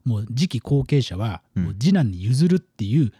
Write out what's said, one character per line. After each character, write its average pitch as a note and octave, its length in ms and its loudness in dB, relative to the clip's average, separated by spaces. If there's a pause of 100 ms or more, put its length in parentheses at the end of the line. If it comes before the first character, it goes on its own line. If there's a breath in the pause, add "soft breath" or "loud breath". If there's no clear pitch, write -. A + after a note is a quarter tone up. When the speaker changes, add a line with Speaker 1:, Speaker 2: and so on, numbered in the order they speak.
Speaker 1:
も A#2 120 0
う G#2 80 -4
次 C3 220 -2
期 - 120 -4
後 C#3 260 0
継 C#3+ 180 2
者 F2+ 140 -8
は、 G#2 260 -6 (120)
Speaker 2:
う G2 40 0
ん。 F2+ 60 0
Speaker 1:
も G2+ 40 -4
う G2 60 -6
次 C#3 180 2
男 D3+ 160 2
に F2+ 140 -8
譲 B2+ 240 2
る F3 80 4
っ F3+ 40 0
て - 240 -10
い B2 200 2
う、 G#2+ 160 -2